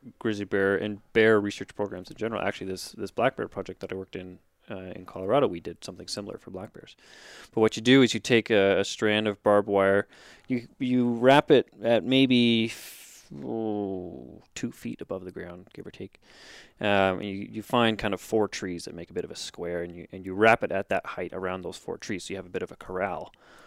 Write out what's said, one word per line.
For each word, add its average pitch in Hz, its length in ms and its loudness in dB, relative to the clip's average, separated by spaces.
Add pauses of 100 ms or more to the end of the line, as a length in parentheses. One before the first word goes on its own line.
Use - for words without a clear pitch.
(200)
grizzly 101 260 -4
bear 98 300 0
and 101 240 -6 (140)
bear 110 260 6
research 101 360 -6
programs 95 340 -8
in - 80 -20
general. 113 240 -6
Actually, 101 260 -6
this, 95 240 -10
this 98 200 -10
black 123 240 0
bear 101 120 -6
project 95 320 -12
that - 120 -12
I 95 40 -8
worked 95 200 -12
in, 92 240 -16 (300)
uh, 92 260 -14
in 92 100 -18
Colorado, 107 420 0
we 87 120 -8
did 85 240 -14
something 90 240 -16
similar 104 300 -10
for - 140 -20
black 92 220 -14
bears. - 220 -20 (580)
But 113 80 0
what 110 160 4
you 113 40 -6
do 127 200 8
is 120 120 6
you 110 60 -6
take 113 300 2
a, 98 300 6
a 98 60 0
strand 107 420 0
of 101 160 -4
barbed 104 260 4
wire, 98 380 4 (400)
you, 123 200 -4 (120)
you 123 340 0
wrap 131 380 6
it 135 180 6 (120)
at 113 220 2
maybe 120 600 4
f-, - 640 -14 (160)
oh, 98 960 -8 (140)
two 120 160 -8
feet - 300 -14
above 95 220 -10
the 92 80 -12
ground, 87 420 -16
give - 140 -18
or - 40 -16
take. - 280 -18 (600)
Um, 98 400 2
and - 60 -8
you, 98 240 -8
you 110 140 -12
find 113 340 2
kind 101 160 -4
of 92 80 -6
four 107 260 0
trees 90 380 -10
that - 80 -14
make 85 160 -16
a 87 40 -20
bit 90 120 -6
of - 60 -16
a 82 40 -16
square, 87 480 -8
and 87 120 -10
you, 87 160 -16
and 95 140 -14
you 95 80 -8
wrap 110 300 6
it - 80 -4
at 98 180 -4
that 95 160 -2
height 90 280 -10
around 92 280 -6
those 87 160 -10
four - 200 -12
trees, 95 280 -8
so - 80 -12
you 98 40 -8
have 95 80 -12
a 90 40 -20
bit 90 120 -8
of 90 100 -10
a - 40 -20
corral. 92 580 -8 (340)